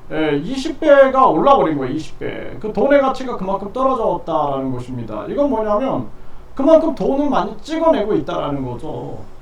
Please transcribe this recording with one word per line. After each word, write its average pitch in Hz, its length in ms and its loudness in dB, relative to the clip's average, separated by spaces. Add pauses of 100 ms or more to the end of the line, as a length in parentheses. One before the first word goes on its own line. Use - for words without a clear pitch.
(120)
에, 156 240 0
이십 262 440 -4
배가 269 480 6
올라버린 165 500 4
거예요. 127 160 -4
이십 - 240 -8
배. - 420 -8
그 - 120 -6
돈의 277 280 4
가치가 254 380 -2
그만큼 196 340 -4
떨어졌다라는 156 1000 0
것입니다. 120 560 -8
이건 277 200 0
뭐냐면 220 600 0 (460)
그만큼 311 400 6
돈을 277 360 0
많이 190 280 -2
찍어내고 294 560 0
있다라는 147 520 -4
거죠. 120 520 -8 (240)